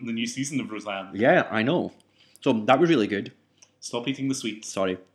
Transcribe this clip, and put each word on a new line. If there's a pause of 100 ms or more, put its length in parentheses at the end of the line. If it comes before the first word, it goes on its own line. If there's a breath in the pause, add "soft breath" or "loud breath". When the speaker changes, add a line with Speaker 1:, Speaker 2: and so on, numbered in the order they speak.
Speaker 1:
the
new
season
of
Roseanne.
Speaker 2:
Yeah,
I
know. (500 soft breath)
So
that
was
really
good. (480)
Speaker 1:
Stop
eating
the
sweets.
Speaker 2:
Sorry. (160)